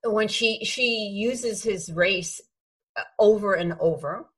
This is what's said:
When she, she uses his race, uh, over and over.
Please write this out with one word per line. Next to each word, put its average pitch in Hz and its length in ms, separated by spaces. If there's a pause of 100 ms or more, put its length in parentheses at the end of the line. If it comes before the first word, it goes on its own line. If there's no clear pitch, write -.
When 214 240
she, 220 380
she 226 480
uses 226 500
his 190 300
race, 175 480 (560)
uh, - 60 (180)
over 208 340
and 170 240
over. 160 600